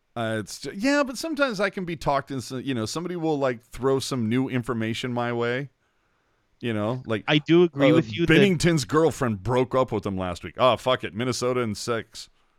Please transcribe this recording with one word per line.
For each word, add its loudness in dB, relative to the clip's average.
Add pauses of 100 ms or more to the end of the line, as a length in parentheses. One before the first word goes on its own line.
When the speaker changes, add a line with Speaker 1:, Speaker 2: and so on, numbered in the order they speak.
(160)
Speaker 1:
Uh, -2
it's -10
ju-, -12
yeah, 2
but -10
sometimes -2
I 0
can -6
be -6
talked -2
into, -6
you -2
know, -2
somebody -6
will, 0
like, 0
throw 0
some -2
new 2
information -4
my -2
way. -2 (920)
You -2
know, -2
like, -2
Speaker 2:
I 4
do 4
agree 4
Speaker 1:
uh, 6
Speaker 2:
with 2
you -2
that 6
Speaker 1:
Binnington's 4
girlfriend 2
broke 0
up 2
with -2
him -4
last -6
week. -12
Oh, 4
fuck 0
it. -6
Minnesota 0
in -2
six. -8 (300)